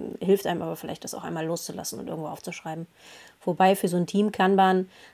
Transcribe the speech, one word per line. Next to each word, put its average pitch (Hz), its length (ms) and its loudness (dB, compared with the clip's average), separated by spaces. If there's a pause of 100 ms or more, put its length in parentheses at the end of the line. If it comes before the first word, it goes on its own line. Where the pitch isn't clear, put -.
(220)
hilft 196 260 2
einem 170 140 -2
aber 165 160 -6
vielleicht, 160 260 -10
das - 100 -10
auch 175 120 -10
einmal 165 220 -6
loszulassen - 520 -8
und - 80 -10
irgendwo 160 220 -8
aufzuschreiben. 165 580 -10 (560)
Wobei 190 320 6
für 196 140 -2
so 175 80 0
ein 175 100 2
Team-Kanban 190 800 4 (260)